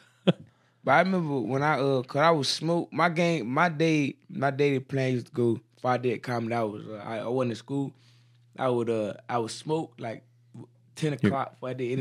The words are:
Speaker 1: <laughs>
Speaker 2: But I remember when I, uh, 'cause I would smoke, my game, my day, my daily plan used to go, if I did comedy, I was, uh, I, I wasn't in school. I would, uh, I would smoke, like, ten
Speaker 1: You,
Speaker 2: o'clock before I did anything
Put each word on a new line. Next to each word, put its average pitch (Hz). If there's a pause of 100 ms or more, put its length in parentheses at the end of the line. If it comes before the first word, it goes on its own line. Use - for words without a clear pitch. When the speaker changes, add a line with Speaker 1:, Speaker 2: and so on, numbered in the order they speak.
(240)
Speaker 1:
<laughs> 190 (520)
Speaker 2:
But 127
I 156
remember 175
when 127
I, 151
uh, 135
'cause 139
I 165
would 147
smoke, 165
my 160
game, 165
my 156
day, 151 (140)
my 139
daily 139
plan 131
used 120
to -
go, 117 (180)
if -
I 127
did 120
comedy, 117
I 117
was, 107
uh, 107
I, 113
I 104
wasn't 123
in 110
school. 139 (680)
I 131
would, 120
uh, 107 (160)
I 123
would 110
smoke, 156
like, 117 (720)
ten 151
Speaker 1:
You, 202
Speaker 2:
o'clock 135
before 127
I 127
did 127
anything 131